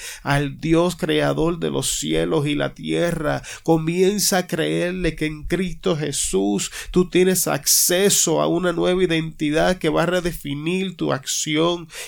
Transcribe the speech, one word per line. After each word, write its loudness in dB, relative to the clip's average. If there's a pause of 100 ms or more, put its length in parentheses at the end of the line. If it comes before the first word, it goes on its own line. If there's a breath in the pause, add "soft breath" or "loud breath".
(220 loud breath)
al -2
Dios 2
creador 0
de -2
los -2
cielos 0
y 0
la -2
tierra. -2 (220 loud breath)
Comienza 2
a -2
creerle -2
que -2
en -8
Cristo -2
Jesús -2 (220 loud breath)
tú 4
tienes 2
acceso 2
a 4
una 2
nueva 2
identidad 0
que 0
va 2
a 0
redefinir -2
tu -2
acción -2 (200 loud breath)